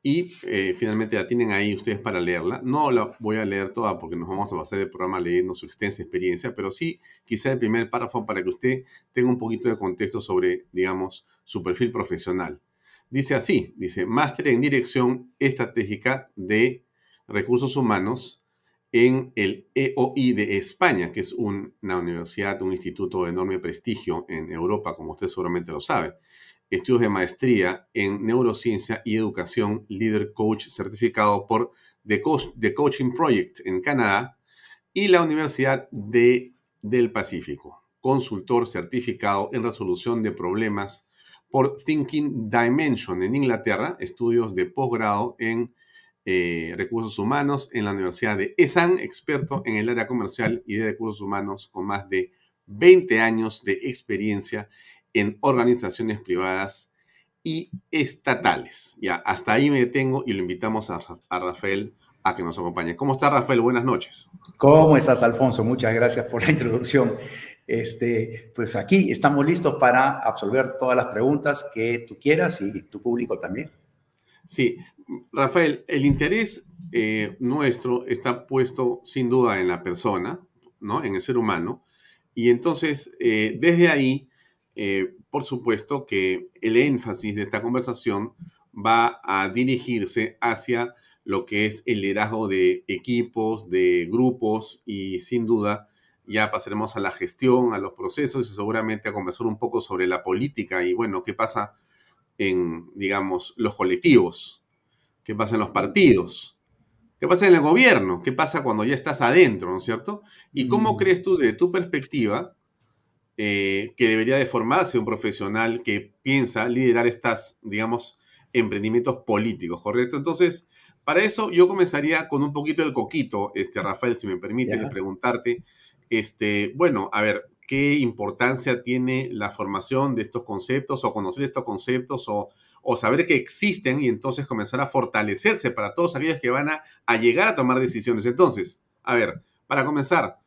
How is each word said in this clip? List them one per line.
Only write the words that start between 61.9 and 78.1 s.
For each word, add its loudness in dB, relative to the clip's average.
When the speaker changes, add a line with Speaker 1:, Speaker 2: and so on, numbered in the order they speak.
Speaker 1:
a 0
que -6
nos -6
acompañe. -4
¿Cómo 0
está, 4
Rafael? 2
Buenas 2
noches. -4
Speaker 2:
¿Cómo 10
estás, 4
Alfonso? 2
Muchas 0
gracias 2
por -4
la 4
introducción. 2
Este, -2
pues -6
aquí 4
estamos 4
listos 2
para 4
absolver 0
todas 2
las 2
preguntas 0
que -2
tú -18
quieras 2
y -6
tu -16
público -2
también. -8
Speaker 1:
Sí, -2
Rafael, 0
el 0
interés, 0
eh, -2
nuestro 0
está -4